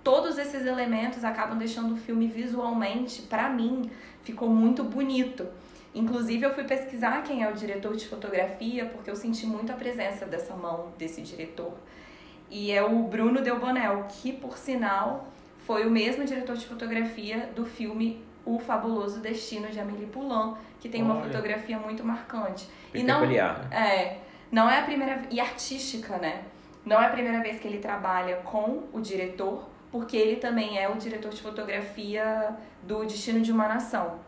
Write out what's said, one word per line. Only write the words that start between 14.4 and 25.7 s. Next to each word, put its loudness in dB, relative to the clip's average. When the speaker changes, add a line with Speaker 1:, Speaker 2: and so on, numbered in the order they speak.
Speaker 1:
sinal, 0
foi 0
o 6
mesmo 4
diretor -2
de -8
fotografia -4
do -2
filme -2
O 0
Fabuloso 0
Destino -6
de -8
Amélie -6
Poulain, -2
que -10
tem -2
uma 4
Speaker 2:
Olha. -2
Speaker 1:
fotografia -2
muito -6
marcante. -4
Speaker 2:
Bem -2
Speaker 1:
E 2
não, 6
Speaker 2:
peculiar, 4
né? -2
Speaker 1:
é, 4
não 8
é 6
a 0
primeira... 0
e -2
artística, -4